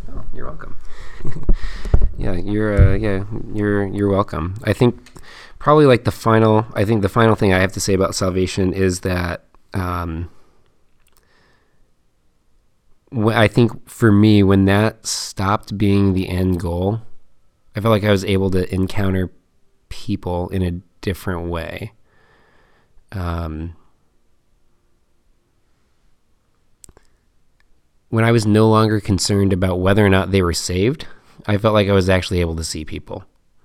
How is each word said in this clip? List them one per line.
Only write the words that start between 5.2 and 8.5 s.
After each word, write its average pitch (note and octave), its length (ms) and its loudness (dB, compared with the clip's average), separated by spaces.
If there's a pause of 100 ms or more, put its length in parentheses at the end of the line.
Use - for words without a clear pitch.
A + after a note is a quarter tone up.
probably, D3+ 260 4
like, B2 200 4
the G#2 60 0
final, A2 600 2
I A2 140 -2
think G#2+ 160 -2
the G2 80 -2
final A2+ 240 2
thing G2+ 180 2
I F#2 60 2
have F#2+ 140 0
to G2 80 -8
say G2+ 120 -2
about F#2 220 0
salvation F#2 580 -2